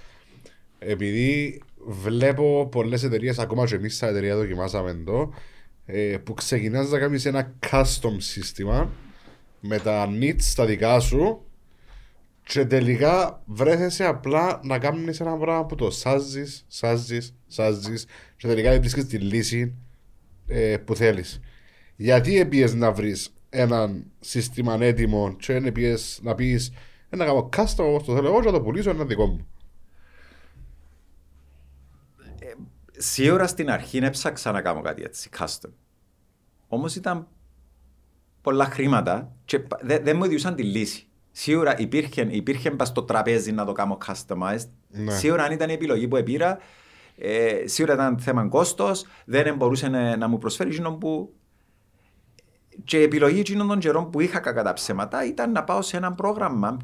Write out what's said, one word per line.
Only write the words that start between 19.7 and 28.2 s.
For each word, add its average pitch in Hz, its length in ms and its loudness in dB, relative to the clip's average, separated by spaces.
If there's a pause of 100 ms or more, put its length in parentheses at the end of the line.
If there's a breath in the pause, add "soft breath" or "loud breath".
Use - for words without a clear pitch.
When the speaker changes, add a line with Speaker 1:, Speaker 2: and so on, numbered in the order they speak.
Speaker 1:
ε, 110 300 0
που 107 180 -4
θέλεις. 101 440 2 (560 soft breath)
Γιατί 123 440 4
έπιες 135 340 4
να 117 180 4
βρεις 101 420 -4 (160)
έναν 113 540 2 (160)
σύστημα 120 600 -2
έτοιμο 110 600 2
και - 140 -4
δεν 127 120 0
έπιες 117 580 -2
να 113 120 -2
πεις, 123 360 0 (380 loud breath)
"Ε, - 60 -8
να 175 100 0
κάνω 131 300 2
custom 208 300 2
όπως 147 180 2
το 123 120 -2
θέλω 139 120 2